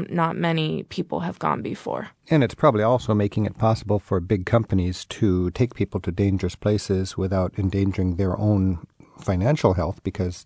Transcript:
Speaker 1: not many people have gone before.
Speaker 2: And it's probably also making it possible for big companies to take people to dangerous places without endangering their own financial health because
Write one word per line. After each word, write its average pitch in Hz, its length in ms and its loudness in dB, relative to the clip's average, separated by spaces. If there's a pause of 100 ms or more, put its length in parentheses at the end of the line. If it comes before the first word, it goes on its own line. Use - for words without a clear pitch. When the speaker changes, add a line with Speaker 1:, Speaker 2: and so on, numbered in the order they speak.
Speaker 1:
not 165 260 0
many 160 480 -2
people - 380 -6
have 175 180 -8
gone 156 220 -2
before. - 480 -8 (200)
Speaker 2:
And 151 140 4
it's 107 100 -2
probably 113 300 4
also 120 300 2
making 104 320 0
it 95 120 -6
possible 110 420 2
for 95 200 -2
big 92 260 -2
companies 95 600 0
to 90 460 0
take 123 220 -2
people 98 280 -4
to - 100 -4
dangerous 95 440 0
places 98 600 -2
without 92 400 -2
endangering 95 600 0
their 92 200 0
own 98 480 2 (320)
financial 101 580 2
health 85 280 -4
because 90 420 -4